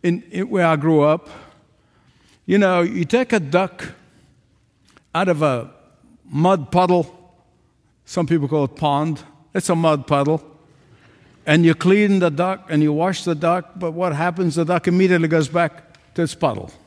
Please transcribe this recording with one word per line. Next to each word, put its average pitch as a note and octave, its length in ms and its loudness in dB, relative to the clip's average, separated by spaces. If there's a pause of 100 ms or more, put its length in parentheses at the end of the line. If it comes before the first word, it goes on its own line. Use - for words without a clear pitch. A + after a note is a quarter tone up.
in, F3 300 -2
in F#3+ 180 -6
where F#3 160 0
I D#3+ 120 2
grew D#3 240 2
up. D#3 280 0 (1160)
You F#3 120 2
know, F#3 240 2
you F3 220 -2
take A#3+ 300 0
a G#3+ 60 2
duck E3+ 500 -4 (1200)
out F#3 140 0
of D#3 140 0
a B2+ 300 -2 (520)
mud D#3+ 480 0
puddle, F3+ 640 0 (720)
some E3+ 200 -4
people C#3+ 220 0
call D3+ 160 0
it - 140 -6
pond, D3+ 460 -2 (300)
it's F#3 140 -4
a F3 80 0
mud D#3 320 0
puddle, D3 340 0 (1040)
and E3 200 4
you D#3+ 100 6
clean G3 440 2
the F3 120 2
duck F3+ 380 -4
and D3+ 120 0
you D3+ 120 2
wash E3+ 320 -2
the E3+ 100 -2
duck, E3+ 400 -2
but F3 160 -6
what E3+ 240 -4
happens? E3 400 -2
The E3+ 80 0
duck E3+ 240 -2
immediately F3+ 400 2
goes D#3 220 0
back - 640 -6
to F3 80 -4
its D#3+ 120 -4
puddle. A2+ 380 -4 (160)